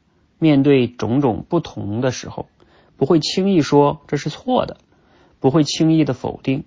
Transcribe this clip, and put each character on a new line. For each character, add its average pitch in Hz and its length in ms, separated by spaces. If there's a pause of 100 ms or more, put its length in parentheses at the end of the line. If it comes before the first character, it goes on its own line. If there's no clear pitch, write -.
(400)
面 147 240
对 135 240
种 113 320
种 123 300
不 170 100
同 101 400
的 131 120
时 - 180
候， - 180 (480)
不 - 100
会 170 140
轻 190 300
易 185 120
说 143 460
这 151 100
是 156 120
错 - 360
的， - 120 (600)
不 135 120
会 151 120
轻 160 280
易 160 140
的 135 80
否 - 280
定， 135 260